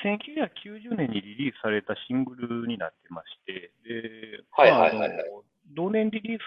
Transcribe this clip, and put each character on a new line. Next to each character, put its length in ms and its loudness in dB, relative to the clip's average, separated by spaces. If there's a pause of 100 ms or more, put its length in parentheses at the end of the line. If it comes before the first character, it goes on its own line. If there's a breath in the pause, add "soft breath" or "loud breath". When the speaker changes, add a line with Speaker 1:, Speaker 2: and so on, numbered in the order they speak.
Speaker 1:
千 160 0
九 160 -12
百 260 -2
九 160 -16
十 120 -12
年 200 0
に 100 -2
リ 140 -14
リ 160 -2
ー 60 -12
ス 40 -20
さ 100 0
れ 120 0
た 140 -4 (100)
シ 60 -6
ン 100 2
グ 140 -6
ル 320 -4
に 100 -4
な 80 -4
っ 60 -6
て 180 -20
ま 160 -12
し 180 -20
て、 280 -12 (120)
で、 680 -10
Speaker 2:
は 160 10
い 20 12
は 60 8
い 40 6
は 60 8
い 40 8
は 40 0
い。 40 -2
Speaker 1:
ま 80 0
あ、 0 -
あ 20 0
の、 340 -8 (320)
同 160 -2
年 200 2
リ 100 -4
リ 160 -6
ー 100 -8